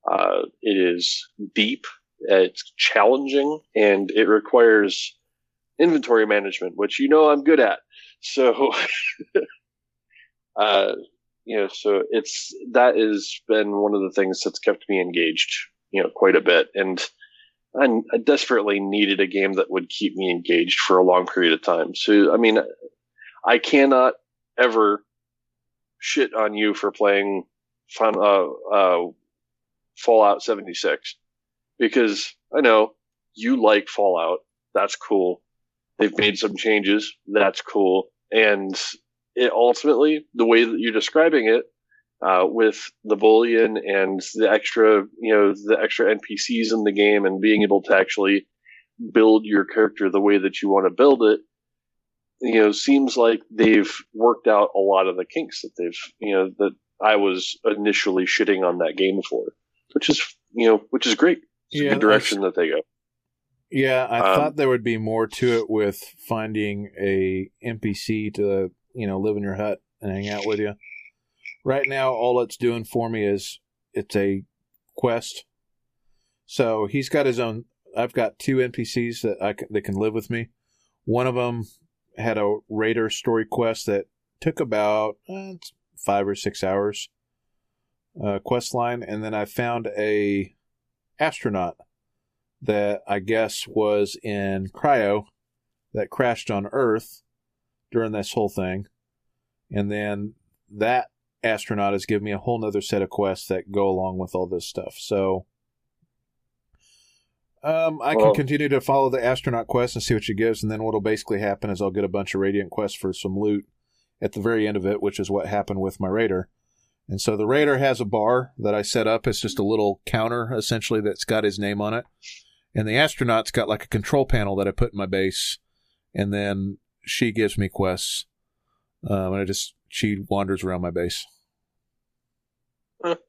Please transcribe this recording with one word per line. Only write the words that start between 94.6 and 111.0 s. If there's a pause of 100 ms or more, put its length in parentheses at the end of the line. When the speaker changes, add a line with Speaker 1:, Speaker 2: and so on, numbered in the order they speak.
Speaker 2:
cryo (680)
that
crashed
on
Earth (720)
during
this
whole
thing, (800)
and
then (340)
that (360)
astronaut
has
given
me
a
whole
nother
set
of
quests
that
go
along
with
all
this
stuff.
So, (2250)
um,
I
Speaker 1:
Well
Speaker 2:
can
continue
to
follow
the
astronaut
quest
and
see
what
she
gives,
and
then
what'll